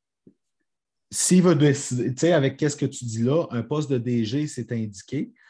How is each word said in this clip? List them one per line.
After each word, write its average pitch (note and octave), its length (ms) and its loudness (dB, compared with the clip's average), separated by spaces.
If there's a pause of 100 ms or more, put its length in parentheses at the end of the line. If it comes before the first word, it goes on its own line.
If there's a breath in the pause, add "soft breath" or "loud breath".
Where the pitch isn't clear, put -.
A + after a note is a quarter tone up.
(1120)
s'il F3+ 320 4
veut F3 120 6
décider, B2+ 580 2
tu - 80 -12
sais, E3 100 4
avec C3+ 240 2
qu'est-ce D3 220 -2
que C#3+ 80 -2
tu - 180 -6
dis A2+ 180 -4
là, C#3+ 300 0
un A#2 120 -4
poste D3 280 -4
de B2+ 60 0
D A#2+ 260 0
G, C#3+ 240 -4
c'est B2 240 -10
indiqué. A2+ 600 -8 (160 soft breath)